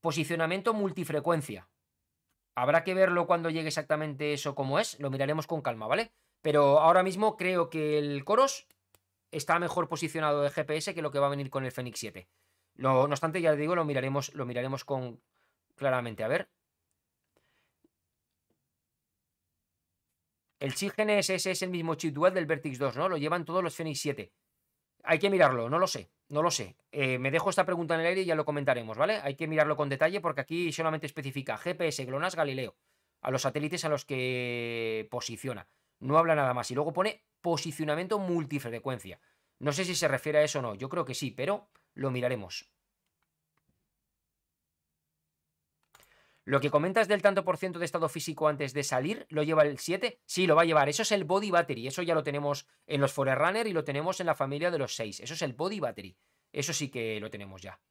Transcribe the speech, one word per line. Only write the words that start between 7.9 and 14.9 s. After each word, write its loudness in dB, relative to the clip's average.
el -2
Coros 2
está 0
mejor -2
posicionado 0
de 2
G -4
P -2
S -4
que -6
lo -4
que -2
va 4
a 2
venir -4
con -4
el -6
Fenix -8
siete. -12
Lo, 4
no 0
obstante, -2
ya 4
digo, 0
lo 0
miraremos, -2
lo -6
miraremos -4
con, -6